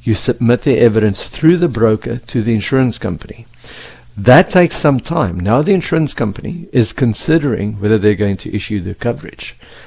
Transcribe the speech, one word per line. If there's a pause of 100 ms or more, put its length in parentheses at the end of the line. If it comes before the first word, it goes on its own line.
You
submit
the
evidence
through
the
broker
to
the
insurance
company. (720)
That
takes
some
time.
Now
the
insurance
company
is
considering
whether
they're
going
to
issue
the
coverage. (320)